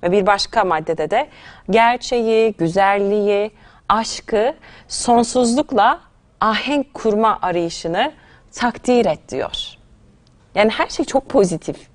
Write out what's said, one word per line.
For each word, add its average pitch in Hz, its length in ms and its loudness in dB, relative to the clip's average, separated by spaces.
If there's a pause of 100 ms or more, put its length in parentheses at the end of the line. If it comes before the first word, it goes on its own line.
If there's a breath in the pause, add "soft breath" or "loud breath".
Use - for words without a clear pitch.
Ve 175 80 0
bir 196 140 2
başka 202 380 0
maddede 160 480 -2
de, 254 160 0 (420 loud breath)
"Gerçeği, 226 840 2
güzelliği, 202 960 0 (380 soft breath)
aşkı, 220 640 -2 (340 loud breath)
sonsuzlukla 240 1120 2 (420)
ahenk 247 520 -2
kurma 220 480 0
arayışını 175 720 -2 (400 soft breath)
takdir 240 540 0
et." 160 240 -4
diyor. - 480 -8 (760)
Yani 214 160 4
her - 160 -4
şey - 180 -4
çok - 240 -2
pozitif. 165 640 -2